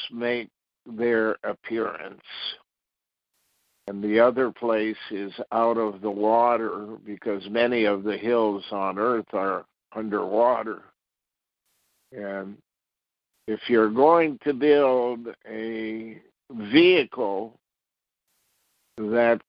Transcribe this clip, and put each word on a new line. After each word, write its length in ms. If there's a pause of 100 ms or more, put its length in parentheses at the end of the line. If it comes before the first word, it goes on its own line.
(120)
make 360 (380)
their 560
appearance. 760 (1700)
And 180
the 160
other 300
place 460 (140)
is 220 (180)
out 280
of 240
the 80
water, 960
because 420
many 360
of 180
the 160
hills 520
on 280
Earth 340
are 320 (300)
underwater. 880 (1300)
And 460 (880)
if 220
you're 200
going 560
to 80
build 760 (200)
a 720 (300)
vehicle 1040 (1400)
that 500